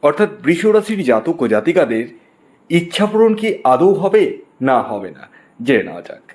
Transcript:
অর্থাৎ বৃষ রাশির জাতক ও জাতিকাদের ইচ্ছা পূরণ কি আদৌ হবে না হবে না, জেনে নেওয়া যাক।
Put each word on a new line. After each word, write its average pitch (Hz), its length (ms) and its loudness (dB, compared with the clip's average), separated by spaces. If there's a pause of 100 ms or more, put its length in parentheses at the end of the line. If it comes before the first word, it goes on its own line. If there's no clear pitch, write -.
অর্থাৎ 147 260 2 (140)
বৃষ 170 240 0
রাশির 208 380 0
জাতক 127 380 0
ও 120 60 0
জাতিকাদের 117 580 0 (640)
ইচ্ছা 175 380 -2
পূরণ 220 280 2
কি 214 300 -4
আদৌ 165 300 4
হবে 190 460 0 (220)
না 127 200 2
হবে 101 280 -10
না, - 180 -20 (340)
জেনে 120 200 2
নেওয়া 87 200 -12
যাক। - 320 -20